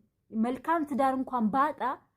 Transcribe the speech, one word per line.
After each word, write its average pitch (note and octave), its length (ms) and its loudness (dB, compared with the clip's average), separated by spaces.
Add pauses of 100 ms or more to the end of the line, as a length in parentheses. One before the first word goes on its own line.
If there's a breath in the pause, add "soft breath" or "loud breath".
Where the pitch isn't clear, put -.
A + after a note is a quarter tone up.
(320)
መልካም C4 540 0
ትዳር C4+ 280 2
እንኳን B3+ 360 -2
ባጣ፣ C#4 320 0 (360)